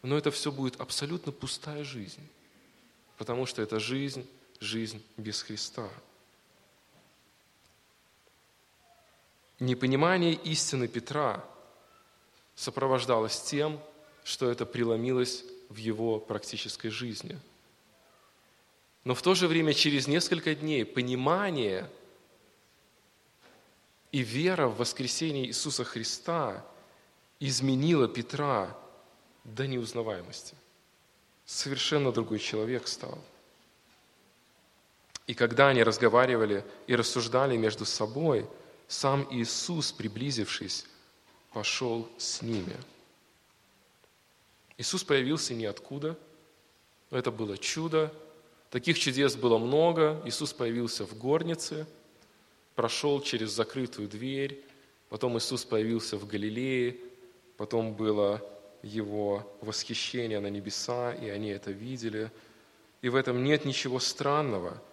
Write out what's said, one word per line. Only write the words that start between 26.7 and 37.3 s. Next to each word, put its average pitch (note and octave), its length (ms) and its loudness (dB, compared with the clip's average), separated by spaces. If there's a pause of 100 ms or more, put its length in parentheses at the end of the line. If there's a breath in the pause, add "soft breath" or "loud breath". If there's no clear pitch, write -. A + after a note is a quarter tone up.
изменило C3+ 680 4
Петра A#2+ 680 -2 (680)
до A#2 220 -4
неузнаваемости. A2 880 -6 (880)
Совершенно C#3 680 0
другой G#2+ 260 0
человек A2 480 -2
стал. - 320 -8 (2000)
И A#2+ 80 -6
когда A#2+ 340 8
они B2+ 140 8
разговаривали A2+ 840 6 (220 loud breath)
и B2+ 80 4
рассуждали A#2+ 600 2